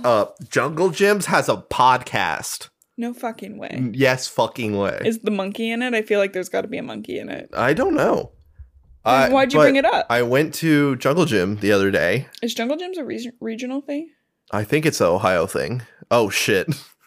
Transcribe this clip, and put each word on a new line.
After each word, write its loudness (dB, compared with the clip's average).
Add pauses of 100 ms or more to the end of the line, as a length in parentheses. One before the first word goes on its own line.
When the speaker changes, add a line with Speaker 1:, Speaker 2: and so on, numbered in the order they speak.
Speaker 1:
up. 2 (140)
Jungle 0
Gyms 2
has 0
a 0
podcast. 0 (280)
Speaker 2:
No -8
fucking -10
way. -12
Speaker 1:
N-, -4
yes 2
fucking -2
way. -2
Speaker 2:
Is -2
the -4
monkey -4
in -4
it? -2
I -2
feel 0
like -2
there's -6
gotta -4
be -8
a -8
monkey -10
in -10
it. -12
Speaker 1:
I 2
don't 0
know. 0 (720)
Speaker 2:
Then 4
Speaker 1:
I, 4
Speaker 2:
why'd 2
you 6
Speaker 1:
but 8
Speaker 2:
bring 6
it 4
up? 2
Speaker 1:
I 2
went 2
to 2
Jungle 2
Gym 2
the 2
other 4
day. 0 (140)
Speaker 2:
Is -4
Jungle -4
Gyms -8
a -8
reg-, -10
regional -8
thing? -8 (420)
Speaker 1:
I -4
think 0
it's 0
an 4
Ohio 2
thing. -4 (300)
Oh, 2
shit. 0
<laughs> 0 (320)